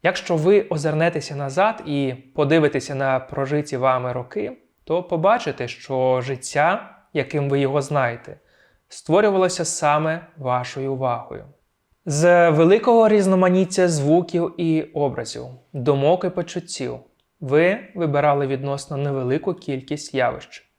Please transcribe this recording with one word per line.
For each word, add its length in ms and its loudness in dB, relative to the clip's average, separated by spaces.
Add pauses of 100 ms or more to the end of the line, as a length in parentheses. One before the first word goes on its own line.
Якщо 340 0
ви 260 4
озирнетеся 720 -2
назад 500 -2
і 280 -2 (200)
подивитеся 600 2
на 260 0
прожиті 560 -4
вами 360 0
роки, 400 -6 (320)
то 180 -2
побачите, 680 0
що 520 0
життя, 760 -2 (160)
яким 360 -2
ви 120 2
його 220 0
знаєте, 540 -4 (520)
створювалося 760 0
саме 600 -2 (100)
вашою 560 -4
увагою. 520 -6 (600)
З 440 4
великого 580 4
різноманіття 800 4
звуків 680 0
і 240 0
образів, 640 -6 (280)
думок 520 2
і 60 -2
почуттів 680 -8 (420)
ви 380 2 (160)
вибирали 520 0
відносно 500 -6
невелику 580 -2
кількість 600 -8
явищ. 520 -4 (120)